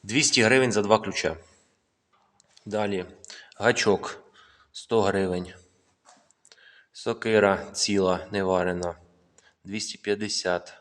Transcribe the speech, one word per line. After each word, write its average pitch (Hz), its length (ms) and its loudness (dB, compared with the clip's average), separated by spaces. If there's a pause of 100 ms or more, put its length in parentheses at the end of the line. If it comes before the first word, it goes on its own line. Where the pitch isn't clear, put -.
Двісті 123 380 2
гривень 123 300 4
за 101 100 0
два 104 180 4
ключа. 82 380 -4 (1300)
Далі. 101 400 -4 (500)
Гачок 107 680 0 (480)
сто - 300 -2
гривень. 92 520 -2 (1400)
Сокира 107 800 2
ціла, 95 600 0
не 101 120 -2
варена. 90 520 -2 (680)
Двісті 104 340 -10
п'ятдесят. 101 840 -4